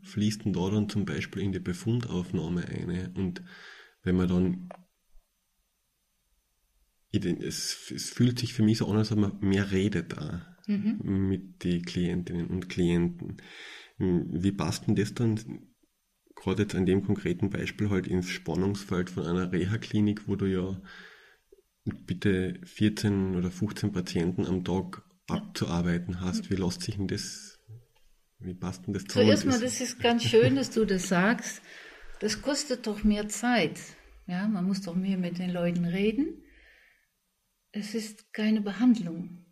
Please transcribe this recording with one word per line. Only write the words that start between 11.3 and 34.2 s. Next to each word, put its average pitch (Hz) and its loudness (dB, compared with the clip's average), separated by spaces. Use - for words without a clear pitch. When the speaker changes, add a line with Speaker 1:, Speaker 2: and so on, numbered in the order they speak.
Speaker 1:
den 87 0
Klientinnen 87 -2
und 90 -4
Klienten. 87 0
Wie 90 2
passt 98 -2
denn 110 4
das 104 0
dann 113 -2
gerade 95 0
jetzt 101 0
an 92 4
dem 92 4
konkreten 95 0
Beispiel - -2
halt 95 2
ins 90 0
Spannungsfeld 92 -2
von 85 -4
einer 90 0
Reha-Klinik, 104 0
wo 101 0
du 101 0
ja 95 0
bitte 92 0
vierzehn 101 2
oder 90 0
fünfzehn 104 -2
Patienten 90 0
am 90 0
Tag 90 -2
abzuarbeiten 87 -2
hast? 92 -2
Wie 95 2
lässt 90 -2
sich 101 -4
denn 98 -2
das, - -8
wie 92 -8
passt 90 -8
denn 101 -4
das 98 -4
zusammen? 240 4
Speaker 2:
Zuerst - 6
mal, 254 2
das 254 -2
ist - -6
ganz 233 4
schön, 247 6
dass 262 0
du 220 2
das 190 0
sagst. 190 2
Das - -2
kostet 254 -2
doch 208 -4
mehr 208 4
Zeit. 226 2